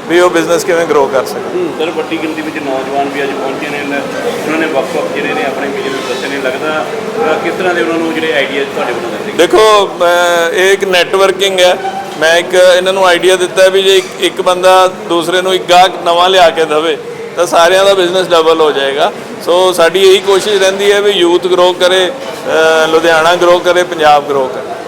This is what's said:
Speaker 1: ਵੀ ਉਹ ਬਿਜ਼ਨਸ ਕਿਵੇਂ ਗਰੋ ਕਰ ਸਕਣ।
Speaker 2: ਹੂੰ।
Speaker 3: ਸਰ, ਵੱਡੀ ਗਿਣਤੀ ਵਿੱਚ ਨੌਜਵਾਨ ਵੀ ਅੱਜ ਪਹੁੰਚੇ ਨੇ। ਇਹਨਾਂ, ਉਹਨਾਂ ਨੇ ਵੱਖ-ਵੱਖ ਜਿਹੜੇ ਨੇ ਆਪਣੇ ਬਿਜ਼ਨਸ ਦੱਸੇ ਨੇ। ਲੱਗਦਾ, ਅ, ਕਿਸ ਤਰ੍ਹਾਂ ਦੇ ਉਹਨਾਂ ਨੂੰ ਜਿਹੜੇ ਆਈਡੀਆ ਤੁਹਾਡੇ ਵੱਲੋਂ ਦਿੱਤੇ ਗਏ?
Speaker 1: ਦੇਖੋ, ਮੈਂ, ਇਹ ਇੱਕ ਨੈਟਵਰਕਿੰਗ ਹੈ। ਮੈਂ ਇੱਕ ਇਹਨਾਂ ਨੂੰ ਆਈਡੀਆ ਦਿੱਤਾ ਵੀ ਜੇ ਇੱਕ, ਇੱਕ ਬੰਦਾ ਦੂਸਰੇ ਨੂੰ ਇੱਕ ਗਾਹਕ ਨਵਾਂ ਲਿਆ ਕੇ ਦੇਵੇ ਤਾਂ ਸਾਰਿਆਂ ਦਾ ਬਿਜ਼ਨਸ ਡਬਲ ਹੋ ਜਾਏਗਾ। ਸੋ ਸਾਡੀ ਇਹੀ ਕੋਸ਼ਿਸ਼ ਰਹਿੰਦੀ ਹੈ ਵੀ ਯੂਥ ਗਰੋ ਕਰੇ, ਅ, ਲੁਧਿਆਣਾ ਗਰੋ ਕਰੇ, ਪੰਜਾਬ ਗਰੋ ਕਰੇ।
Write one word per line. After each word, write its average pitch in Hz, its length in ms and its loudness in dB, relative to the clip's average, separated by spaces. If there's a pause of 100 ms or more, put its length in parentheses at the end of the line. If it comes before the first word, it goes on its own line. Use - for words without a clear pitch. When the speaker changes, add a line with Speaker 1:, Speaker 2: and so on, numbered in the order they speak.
Speaker 1:
ਵੀ 170 120 2
ਉਹ 180 100 4
ਬਿਜ਼ਨਸ 160 340 0
ਕਿਵੇਂ 170 220 0
ਗਰੋ 147 200 2
ਕਰ 131 180 0
ਸਕਣ। - 140 -6
Speaker 2:
ਹੂੰ। 156 400 -6
Speaker 3:
ਸਰ, 160 120 -4
ਵੱਡੀ 160 320 -6
ਗਿਣਤੀ 156 200 -6
ਵਿੱਚ 151 140 -8
ਨੌਜਵਾਨ 139 520 -4
ਵੀ 143 140 -6
ਅੱਜ 139 80 -4
ਪਹੁੰਚੇ 135 380 -6
ਨੇ। 143 100 -8
ਇਹਨਾਂ, 143 200 -6 (480)
ਉਹਨਾਂ 156 120 -2
ਨੇ 160 80 -2
ਵੱਖ-ਵੱਖ 139 380 -4 (100)
ਜਿਹੜੇ - 200 -4
ਨੇ 151 100 -4
ਆਪਣੇ 135 240 -6
ਬਿਜ਼ਨਸ - 400 -6
ਦੱਸੇ 240 200 -6
ਨੇ। 139 80 -6
ਲੱਗਦਾ, 156 480 -4 (480)
ਅ, 160 120 -6
ਕਿਸ 170 140 -4
ਤਰ੍ਹਾਂ 180 160 -2
ਦੇ 170 80 -2
ਉਹਨਾਂ 165 160 -4
ਨੂੰ 160 160 -4
ਜਿਹੜੇ 160 180 -4
ਆਈਡੀਆ 139 320 -2
ਤੁਹਾਡੇ 135 280 -6
ਵੱਲੋਂ - 180 -6
ਦਿੱਤੇ - 220 -8
ਗਏ? - 60 -10
Speaker 1:
ਦੇਖੋ, 202 520 2 (100)
ਮੈਂ, 175 500 2
ਇਹ 185 220 2
ਇੱਕ 196 120 0
ਨੈਟਵਰਕਿੰਗ 190 760 0
ਹੈ। 180 180 4 (420)
ਮੈਂ 165 160 4
ਇੱਕ 175 180 -2
ਇਹਨਾਂ 185 380 4
ਨੂੰ 190 140 2
ਆਈਡੀਆ 180 300 2
ਦਿੱਤਾ 185 320 2
ਵੀ 190 140 0
ਜੇ 190 140 4
ਇੱਕ, 185 100 0 (140)
ਇੱਕ 180 200 -4
ਬੰਦਾ 185 500 4 (180)
ਦੂਸਰੇ 170 340 0
ਨੂੰ 185 120 0
ਇੱਕ 185 160 -2
ਗਾਹਕ 180 220 6 (120)
ਨਵਾਂ 175 260 2
ਲਿਆ 180 200 6
ਕੇ 160 140 0
ਦੇਵੇ 156 340 -2 (380)
ਤਾਂ 175 100 0
ਸਾਰਿਆਂ 180 380 2
ਦਾ 196 100 4
ਬਿਜ਼ਨਸ 180 340 0
ਡਬਲ 160 320 2
ਹੋ 151 120 2
ਜਾਏਗਾ। 139 400 -2 (320)
ਸੋ 180 280 2
ਸਾਡੀ 175 300 2
ਇਹੀ 190 160 6
ਕੋਸ਼ਿਸ਼ 196 440 0
ਰਹਿੰਦੀ 196 300 2
ਹੈ 202 80 2
ਵੀ 208 100 2
ਯੂਥ 175 360 2
ਗਰੋ 180 260 2
ਕਰੇ, 180 400 0 (720)
ਅ, - 20 -
ਲੁਧਿਆਣਾ 165 460 4
ਗਰੋ 175 240 4
ਕਰੇ, 175 240 2
ਪੰਜਾਬ 151 460 2
ਗਰੋ 135 260 -2
ਕਰੇ। - 200 -8 (140)